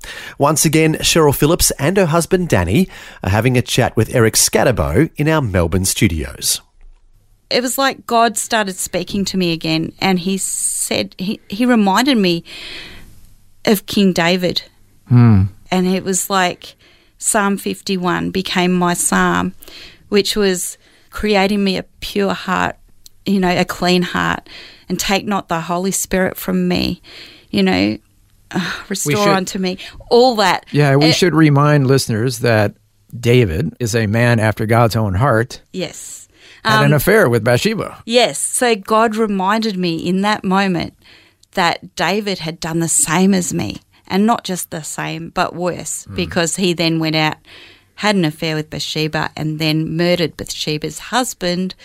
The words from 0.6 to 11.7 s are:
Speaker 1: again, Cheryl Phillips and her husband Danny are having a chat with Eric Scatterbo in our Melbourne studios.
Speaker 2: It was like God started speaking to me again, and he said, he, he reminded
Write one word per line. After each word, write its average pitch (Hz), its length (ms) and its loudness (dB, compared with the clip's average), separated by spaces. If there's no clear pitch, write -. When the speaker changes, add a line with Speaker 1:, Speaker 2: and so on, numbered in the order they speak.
Speaker 1:
again, 156 340 2
Cheryl 151 380 2
Phillips 151 440 2
and 175 180 0
her 196 80 4
husband 170 440 0
Danny 107 380 2
are 92 80 -4
having 120 260 2
a 117 60 4
chat - 340 0
with 113 160 0
Eric 113 220 2
Scatterbo 98 800 2
in 151 120 -2
our 160 140 2
Melbourne 92 440 0
studios. - 760 -2
Speaker 2:
It 240 140 0
was 254 160 -4
like 269 260 -2
God 226 320 2
started 208 400 -2
speaking 190 480 -4
to 196 120 -4
me 170 160 0
again, 160 460 -2
and 190 200 2
he 190 180 -2
said, - 800 -4
he, 185 220 -6
he 214 160 -2
reminded 233 540 4